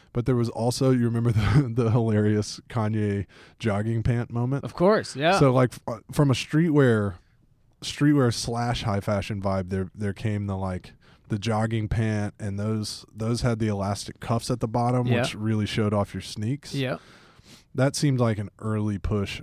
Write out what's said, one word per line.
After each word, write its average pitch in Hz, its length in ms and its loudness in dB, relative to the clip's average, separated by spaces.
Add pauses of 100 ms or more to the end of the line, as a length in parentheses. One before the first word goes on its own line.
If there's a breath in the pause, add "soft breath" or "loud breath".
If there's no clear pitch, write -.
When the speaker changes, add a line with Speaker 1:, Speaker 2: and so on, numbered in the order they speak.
(120)
Speaker 1:
but 117 140 -2
there 131 100 2
was 117 140 2
also, 123 420 2
you 120 140 4
remember 117 260 0
<laughs> 110 80 2
the, 117 340 4
the 113 180 2
hilarious 107 680 2 (100)
Kanye 107 580 -2 (320 loud breath)
jogging 110 440 -2
pant 120 260 0
moment? 123 360 -2
Speaker 2:
Of - 80 -10
course, 190 420 2
yeah. 165 240 2
Speaker 1:
So, 135 140 6
like, 127 180 4
f-, - 160 -16
uh, 113 120 -6 (120)
from 147 180 4
a 127 40 4
streetwear, 131 800 4 (680)
streetwear 143 520 2
slash 117 500 -4
high 101 160 0
fashion 98 420 -2
vibe, 95 280 -2
there, 95 260 -2
there 101 160 -4
came 101 360 -4
the, 98 100 -4
like, 92 340 -6 (380 soft breath)
the 107 100 -4
jogging 110 480 -2
pant, 107 500 -2
and 101 220 -6
those, 107 460 -4 (100)
those 113 280 -2
had 117 160 0
the 110 100 0
elastic 98 500 -4
cuffs - 320 -4
at 120 80 -2
the 120 80 -2
bottom, 123 400 0
Speaker 2:
Yeah. 120 140 2
Speaker 1:
which - 120 -4
really 107 320 0
showed 104 280 0
off 101 200 0
your 95 60 -6
sneaks. 113 560 -6
Speaker 2:
Yeah. 127 220 -4 (760 soft breath)
Speaker 1:
That 135 220 2
seemed 139 240 2
like 113 180 2
an 101 120 -6 (100)
early 107 380 -2
push 101 460 -2